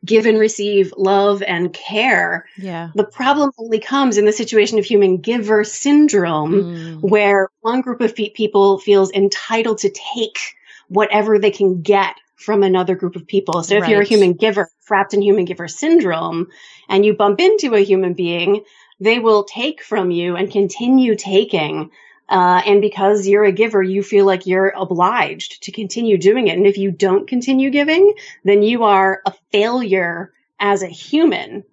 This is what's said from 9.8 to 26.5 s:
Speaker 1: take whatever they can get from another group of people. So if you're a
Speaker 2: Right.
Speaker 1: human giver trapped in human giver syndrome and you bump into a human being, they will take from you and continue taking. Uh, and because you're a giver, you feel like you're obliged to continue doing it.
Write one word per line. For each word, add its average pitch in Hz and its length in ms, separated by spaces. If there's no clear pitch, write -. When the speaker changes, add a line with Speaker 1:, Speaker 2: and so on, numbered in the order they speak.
Speaker 1:
take 226 240
whatever 208 520
they 196 120
can 185 300
get 196 340
from 208 260
another 185 340
group 180 200
of 175 100
people. 175 380
So 196 140
if 185 100
you're 208 100
a 202 40
Speaker 2:
Right. 202 60
Speaker 1:
human 202 260
giver 202 360
trapped 202 300
in 202 80
human 202 220
giver 175 220
syndrome 170 800
and 196 160
you 208 120
bump 202 260
into 370 320
a 208 60
human 190 340
being, 175 480
they 220 180
will 220 260
take 240 380
from 185 300
you 175 240
and 185 160
continue 233 640
taking. 160 720
Uh, 180 360
and 202 140
because 202 480
you're 202 160
a 196 80
giver, 208 300
you 190 220
feel 196 220
like 190 200
you're 190 320
obliged 180 880
to 196 80
continue 220 480
doing 214 280
it. 170 100